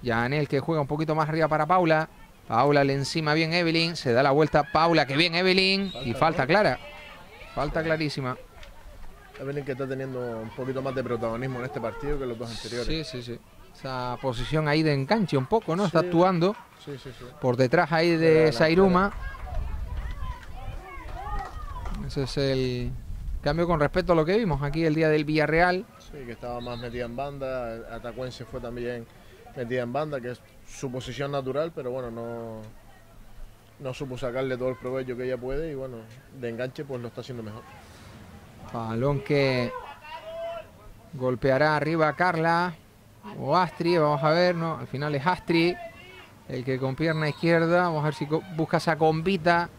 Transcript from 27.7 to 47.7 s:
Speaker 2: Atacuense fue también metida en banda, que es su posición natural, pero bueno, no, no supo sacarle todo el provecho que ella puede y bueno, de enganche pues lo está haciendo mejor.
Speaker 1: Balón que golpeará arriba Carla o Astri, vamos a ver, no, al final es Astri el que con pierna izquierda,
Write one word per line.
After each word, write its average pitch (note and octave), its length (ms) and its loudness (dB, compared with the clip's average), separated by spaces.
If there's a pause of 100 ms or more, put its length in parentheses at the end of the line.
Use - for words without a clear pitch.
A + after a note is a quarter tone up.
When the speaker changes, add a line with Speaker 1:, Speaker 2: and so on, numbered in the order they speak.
Speaker 2:
Atacuense A#2+ 520 -10
fue B2+ 140 -10
también A#2+ 460 -8 (500)
metida B2 260 -2
en A#2+ 100 -4
banda, D3 280 -2
que A#2+ 100 -8
es A#2+ 100 -12 (380)
su C#3 140 -6
posición C3 400 -6
natural, C#3+ 420 -2
pero B2+ 160 -6
bueno, B2 200 -6
no, A#2 500 -10 (1200)
no C3 140 -8
supo B2+ 240 -8
sacarle C3 400 -2
todo B2+ 100 -2
el B2+ 80 -4
provecho B2+ 400 -6
que B2+ 80 -6
ella B2+ 140 -2
puede C#3 340 -4
y - 20 -8
bueno, C3 220 -8 (420)
de A#2+ 120 -6
enganche B2+ 340 -6
pues C3 160 -8
lo A#2+ 80 -8
está A#2+ 140 -12
haciendo A#2+ 200 -10
mejor. A2 200 -12 (1120)
Speaker 1:
Balón A#2+ 460 0
que C3+ 520 0 (1400)
golpeará C3 600 2
arriba D3+ 380 2
Carla E3+ 600 2 (680)
o C3+ 160 0
Astri, F3 400 2
vamos D3 260 4
a D3+ 80 4
ver, F3+ 240 4
no, E3 220 -2
al B2 100 -8
final D3 280 -4
es C#3 120 0
Astri F3 480 2 (760)
el C3 140 -6
que C3 160 -2
con C3 160 -2
pierna D#3 340 0
izquierda, E3 560 4